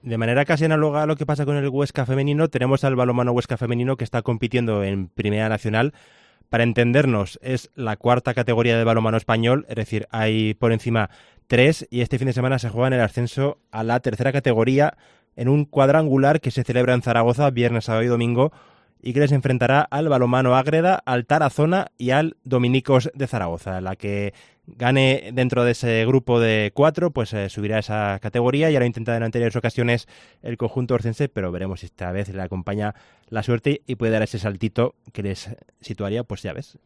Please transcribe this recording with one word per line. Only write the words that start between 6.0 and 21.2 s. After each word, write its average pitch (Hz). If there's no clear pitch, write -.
Para 117
entendernos, 120
es 127
la 110
cuarta 123
categoría 117
de 117
balonmano 113
español, 117
es 117
decir, 107
hay 110
por 117
encima 113
tres, 131
y 120
este 123
fin 127
de 123
semana 127
se 120
juega 113
en 131
el 123
ascenso 120
a 110
la 113
tercera 123
categoría 131
en 120
un 147
cuadrangular 143
que 123
se 123
celebra 123
en 123
Zaragoza 120
viernes, 117
sábado 113
y -
domingo, 120
y 123
que 131
les 143
enfrentará 131
al 151
balonmano 127
Ágreda, 160
al 123